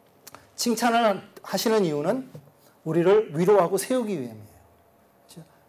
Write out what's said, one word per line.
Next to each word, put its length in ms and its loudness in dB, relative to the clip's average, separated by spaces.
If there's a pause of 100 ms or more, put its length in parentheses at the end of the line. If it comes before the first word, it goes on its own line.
(560)
칭찬을 680 0 (200)
하시는 420 0
이유는 460 -2 (540)
우리를 540 2
위로하고 380 4
세우기 440 -4
위함이에요. 340 -14 (760)
그죠? 140 -20 (260)